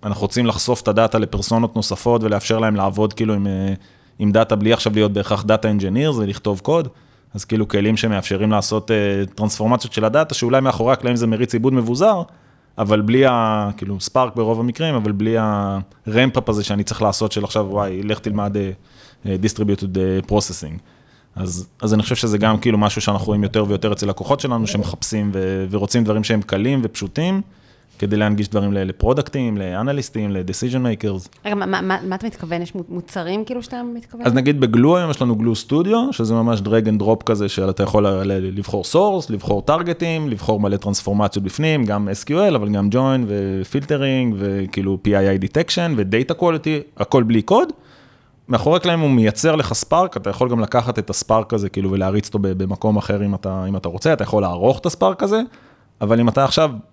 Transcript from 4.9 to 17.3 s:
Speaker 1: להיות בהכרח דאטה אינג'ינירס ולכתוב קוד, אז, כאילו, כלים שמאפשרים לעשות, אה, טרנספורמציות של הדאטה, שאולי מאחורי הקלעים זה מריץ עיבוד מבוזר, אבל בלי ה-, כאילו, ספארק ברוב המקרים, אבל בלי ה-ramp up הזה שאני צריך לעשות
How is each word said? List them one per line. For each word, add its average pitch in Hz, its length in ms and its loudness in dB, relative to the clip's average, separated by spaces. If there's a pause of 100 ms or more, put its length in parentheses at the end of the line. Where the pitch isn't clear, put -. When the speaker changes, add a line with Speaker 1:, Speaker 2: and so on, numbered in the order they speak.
Speaker 1:
להיות 107 200 4
בהכרח 101 300 -2
דאטה 107 240 2
אינג'ינירס 107 500 0
ולכתוב 101 420 -2
קוד, 156 280 0 (460)
אז, 101 120 -8
כאילו, 110 220 0
כלים 107 300 2
שמאפשרים 104 540 0
לעשות, 104 400 0
אה, 113 40 4 (400)
טרנספורמציות 110 580 0
של 107 120 0
הדאטה, 147 300 2
שאולי 131 260 2
מאחורי 127 320 2
הקלעים 123 220 0
זה 117 120 0
מריץ 113 260 0
עיבוד 120 200 2
מבוזר, 131 480 2 (560)
אבל 107 240 2
בלי 123 240 4
ה-, 110 520 2
כאילו, 98 220 -6
ספארק 123 360 0
ברוב 113 240 0
המקרים, 131 360 -2
אבל 107 160 0
בלי 110 260 0
ה-ramp 101 760 -2 (260)
up 123 100 0
הזה 104 160 0
שאני 101 200 -2
צריך - 180 -4
לעשות 104 300 0